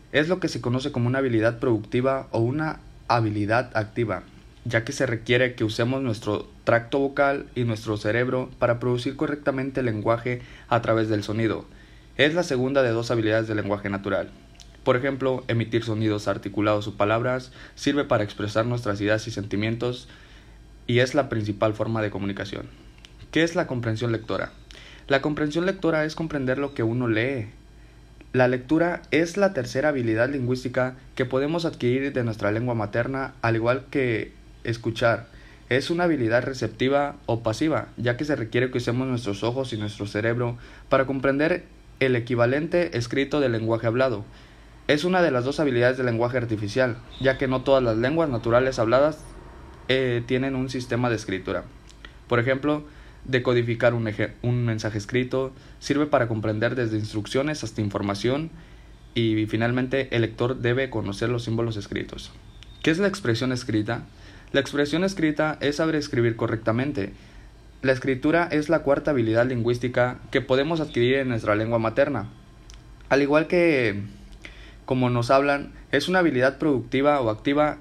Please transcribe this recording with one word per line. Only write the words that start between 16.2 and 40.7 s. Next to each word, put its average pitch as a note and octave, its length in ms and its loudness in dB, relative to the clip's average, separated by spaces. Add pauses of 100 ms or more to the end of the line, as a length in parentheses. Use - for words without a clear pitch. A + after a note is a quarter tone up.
articulados G#2 600 0
o G2+ 80 -8
palabras B2 560 0 (240)
sirve C#3 300 0
para A#2 180 2
expresar G#2+ 420 -2
nuestras A#2+ 360 -2
ideas G#2+ 260 0
y A2+ 40 -8
sentimientos A2+ 760 -4 (800)
y A#2+ 120 4
es C3 140 2
la C3+ 160 2
principal G#2+ 440 0
forma A2 280 -2
de G#2 80 0
comunicación. G2+ 560 -6 (680)
¿Qué D#3 120 2
es E3+ 120 0
la E3 120 0
comprensión A#2 440 -2
lectora? A2 400 -4 (560)
La C3+ 140 4
comprensión D3+ 440 0
lectora E3 400 0
es D#3 100 -6
comprender C#3 420 -2
lo C#3 160 -4
que A#2+ 100 -2
uno A#2 240 0
lee. A2+ 420 0 (840)
La B2+ 160 6
lectura D#3 540 0 (100)
es E3+ 260 2
la G3 160 2
tercera C3 360 -2
habilidad A#2+ 400 2
lingüística B2+ 680 -2 (180)
que C3 120 -2
podemos D3 400 0
adquirir C3+ 480 0
de B2+ 100 0
nuestra G#2+ 280 0
lengua A#2+ 220 0
materna, A#2+ 680 -2
al A2+ 140 2
igual A#2+ 360 0
que B2 420 0 (300)
escuchar. A#2 640 0 (420)
Es C3 200 2
una F3 160 2
habilidad B2 380 2
receptiva C3+ 800 0
o A#2 180 -2
pasiva, B2+ 540 0
ya A#2+ 200 0
que D#3 80 -4
se D3 100 0
requiere B2 360 0
que B2+ 80 -2
usemos B2 280 -2
nuestros A#2+ 360 -4
ojos B2 300 -2
y A2 40 -4
nuestro G#2 300 -6
cerebro A#2 500 -2 (320)